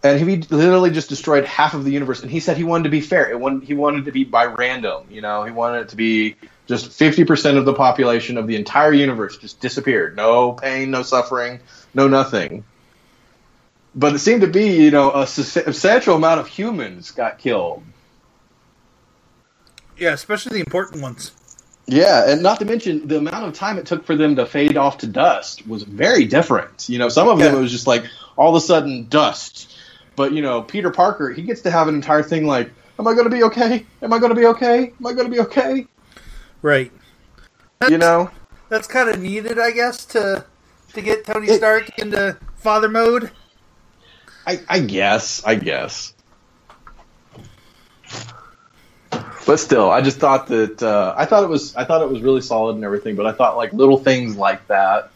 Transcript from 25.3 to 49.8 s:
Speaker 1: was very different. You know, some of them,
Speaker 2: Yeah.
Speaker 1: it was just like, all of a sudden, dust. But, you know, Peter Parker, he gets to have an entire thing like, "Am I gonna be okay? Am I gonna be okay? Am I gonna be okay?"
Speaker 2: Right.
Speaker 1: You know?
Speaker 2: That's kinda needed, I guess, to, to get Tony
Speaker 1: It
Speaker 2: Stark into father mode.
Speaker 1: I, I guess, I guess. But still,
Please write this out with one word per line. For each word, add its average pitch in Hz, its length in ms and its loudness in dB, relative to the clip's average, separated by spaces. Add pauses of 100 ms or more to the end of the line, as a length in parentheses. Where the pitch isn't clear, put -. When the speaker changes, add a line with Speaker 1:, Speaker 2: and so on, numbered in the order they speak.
Speaker 1:
was 110 180 -10
very 127 420 2
different. - 640 -2
You 123 100 -4
know, 120 100 0
some 156 200 2
of 208 100 4
them, 147 160 4
Speaker 2:
Yeah. 135 40 0
Speaker 1:
it 131 40 0
was 123 100 -2
just 120 140 -6
like, 117 180 0 (320)
all 151 180 6
of - 20 4
a 160 80 4
sudden, 139 440 0
dust. - 640 -2 (420)
But, 139 180 -2
you 151 100 -2
know, 123 200 -4
Peter 180 280 -4
Parker, 180 400 0
he 156 120 -12
gets 220 200 -6
to 180 80 -2
have 165 180 2
an 156 60 -2
entire 151 280 0
thing 156 240 -2
like, 127 240 -2 (280)
"Am 214 80 -2
I 226 80 2
gonna 233 160 2
be 240 140 2
okay? 226 420 0 (160)
Am 226 100 -2
I 226 60 2
gonna 233 160 2
be 233 120 4
okay? 240 520 2
Am 233 80 -10
I 240 60 -6
gonna 247 160 -2
be 240 120 -2
okay?" 262 460 -2 (720)
Speaker 2:
Right. 135 300 0 (960)
Speaker 1:
You 160 100 4
know? 170 320 4 (380)
Speaker 2:
That's 220 200 -4
kinda 233 280 0
needed, 208 420 -6
I 233 120 0
guess, 240 360 -4
to, 196 380 -2 (480)
to - 80 -12
get 214 240 -2
Tony 214 240 -4
Speaker 1:
It 214 100 6
Speaker 2:
Stark 220 400 0
into 202 380 -4 (200)
father 220 320 0
mode. 226 420 0 (1160)
Speaker 1:
I, 185 220 -6
I 208 120 0
guess, 101 640 -2
I 110 120 2
guess. - 560 -8 (3250)
But 156 140 4
still, 107 300 4